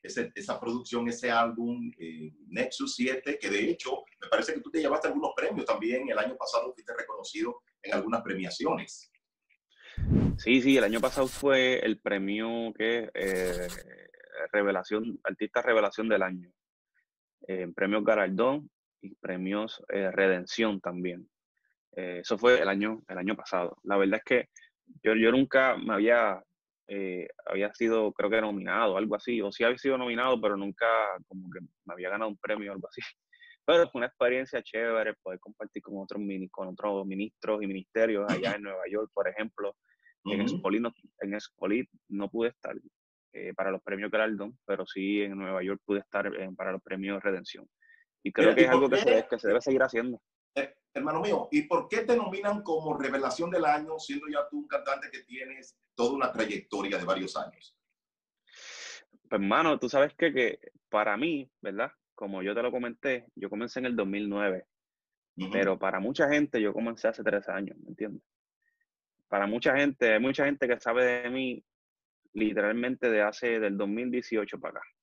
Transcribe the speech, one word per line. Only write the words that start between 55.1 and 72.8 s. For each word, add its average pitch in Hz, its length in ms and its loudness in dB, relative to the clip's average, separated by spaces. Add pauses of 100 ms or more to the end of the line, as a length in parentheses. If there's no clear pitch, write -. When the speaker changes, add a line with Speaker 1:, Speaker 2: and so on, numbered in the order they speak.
Speaker 1:
tienes 131 540 -16 (180)
toda 123 160 2
una 131 220 0
trayectoria 98 640 -2
de 87 80 -4
varios 92 320 -2
años? - 400 -12 (1500)
Speaker 2:
Pues, 104 120 2
hermano, 135 380 4
tú 127 80 -2
sabes 143 280 2
que, 160 180 2
que 123 260 0 (300)
para 107 260 2
mí, 139 340 -2 (120)
¿verdad? 101 300 -4 (240)
Como 98 280 -8
yo 101 100 -2
te 117 80 -2
lo 123 100 -2
comenté, 123 540 -4 (100)
yo 98 140 -8
comencé 113 300 -6
en 127 80 -4
el 120 80 -2
dos 104 120 0
mil 101 220 -2
nueve, 98 380 -2 (680)
Speaker 1:
Ujú. 95 160 -6
Speaker 2:
pero 98 280 2
para 95 200 0
mucha 139 300 0
gente 147 320 2
yo 104 100 2
comencé 113 360 -2
hace 113 160 -2
tres 101 260 0
años, 95 300 -6
¿me - 100 -20
entiendes? - 320 -8 (1080)
Para 101 200 2
mucha 120 280 2
gente, 135 380 4
hay 107 60 6
mucha 135 260 2
gente 139 220 2
que 120 120 2
sabe 120 240 4 (200)
de 120 80 -4
mí 131 340 -4 (680)
literalmente 110 760 0